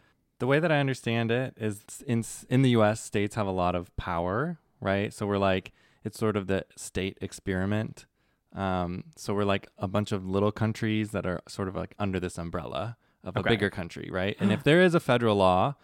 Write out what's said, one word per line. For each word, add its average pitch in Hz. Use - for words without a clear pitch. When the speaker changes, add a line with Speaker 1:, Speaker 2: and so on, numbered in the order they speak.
Speaker 1:
The 120
way 139
that 165
I 147
understand 117
it 127
is -
in 117
s-, -
in 131
the 127
U 113
S, 107
states 104
have 107
a 95
lot 90
of 87
power, 92
right? 98
So 107
we're 101
like, 95
it's -
sort 107
of 98
the 95
state -
experiment. 98
Um, 90
so -
we're, 101
like, 98
a 101
bunch 104
of 95
little 98
countries 110
that 92
are 90
sort 98
of, 92
like, 90
under 95
this 87
umbrella 85
of 92
a 101
Speaker 2:
Okay. 92
Speaker 1:
bigger 104
country, -
right? 95
Speaker 2:
<gasps> -
Speaker 1:
And 101
if -
there 160
is 175
a 165
federal 120
law 98